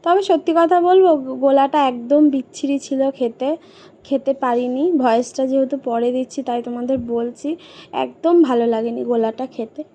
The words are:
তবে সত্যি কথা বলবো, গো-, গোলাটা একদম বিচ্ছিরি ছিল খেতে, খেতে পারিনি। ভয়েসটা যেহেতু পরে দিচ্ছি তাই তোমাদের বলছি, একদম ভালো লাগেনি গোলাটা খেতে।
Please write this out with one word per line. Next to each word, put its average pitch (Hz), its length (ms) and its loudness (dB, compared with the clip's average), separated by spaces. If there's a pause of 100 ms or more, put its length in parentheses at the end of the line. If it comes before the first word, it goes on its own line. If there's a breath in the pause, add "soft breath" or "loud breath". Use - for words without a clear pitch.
তবে 359 200 2
সত্যি 330 340 0
কথা 339 240 4
বলবো, 359 360 6
গো-, 262 180 -8
গোলাটা 277 520 2
একদম 254 420 2
বিচ্ছিরি 277 500 -4
ছিল 269 320 -2
খেতে, 262 460 -4 (480 loud breath)
খেতে 269 300 -2
পারিনি। 254 580 -2
ভয়েসটা 254 540 0
যেহেতু 269 300 0
পরে 240 360 -4
দিচ্ছি 254 300 -6
তাই 240 200 -6
তোমাদের 247 360 -4
বলছি, 240 580 -6 (360 loud breath)
একদম 320 500 2
ভালো 240 240 2
লাগেনি 233 380 -4
গোলাটা 233 420 -2
খেতে। 254 380 -12 (100)